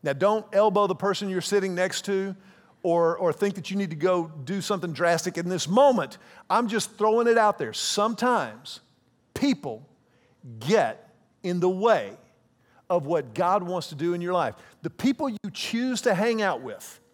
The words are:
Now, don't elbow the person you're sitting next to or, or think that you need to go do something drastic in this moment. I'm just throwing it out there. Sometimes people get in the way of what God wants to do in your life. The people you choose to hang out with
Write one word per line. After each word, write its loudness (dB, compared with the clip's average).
Now, -2
don't 2
elbow 4
the 0
person -2
you're -2
sitting 0
next -2
to -2
or, 2
or 0
think -2
that -10
you -4
need -2
to -8
go 0
do -4
something -4
drastic 0
in -4
this -4
moment. 4
I'm 2
just -4
throwing 2
it 6
out 4
there. -6
Sometimes -2
people -2
get 0
in -2
the 4
way 2
of 0
what -2
God 0
wants -6
to -14
do -2
in -4
your -4
life. 0
The -6
people -2
you -8
choose -4
to 4
hang 0
out 0
with -14